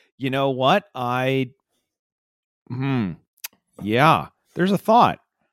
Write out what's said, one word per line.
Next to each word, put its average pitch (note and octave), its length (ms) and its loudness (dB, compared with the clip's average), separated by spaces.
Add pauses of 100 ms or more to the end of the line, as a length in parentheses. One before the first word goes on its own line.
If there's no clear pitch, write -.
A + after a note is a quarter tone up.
(180)
you C3+ 100 -6
know C#3 220 -2
what? C3+ 340 0 (100)
I, B2+ 580 -2 (1160)
hmm, B2 440 -4 (680)
yeah, A#2 480 2 (260)
there's F3+ 160 0
a G3+ 60 0
thought. G#3 440 2 (320)